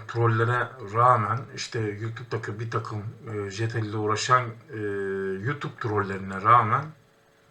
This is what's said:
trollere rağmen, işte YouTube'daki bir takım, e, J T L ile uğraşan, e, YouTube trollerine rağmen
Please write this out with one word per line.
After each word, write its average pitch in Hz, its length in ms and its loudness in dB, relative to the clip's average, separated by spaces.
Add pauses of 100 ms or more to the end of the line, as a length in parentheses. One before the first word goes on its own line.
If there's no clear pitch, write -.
trollere 117 600 2 (260)
rağmen, 113 440 4 (160)
işte - 260 -6
YouTube'daki 113 800 -4
bir 117 100 -6
takım, 110 340 -4 (300)
e, 101 160 -4
J 110 180 -2
T 113 140 -2
L - 20 -2
ile 104 120 -6
uğraşan, 107 460 2 (300)
e, 113 60 -10 (640)
YouTube 110 360 -6
trollerine 95 600 -2
rağmen 117 420 6 (680)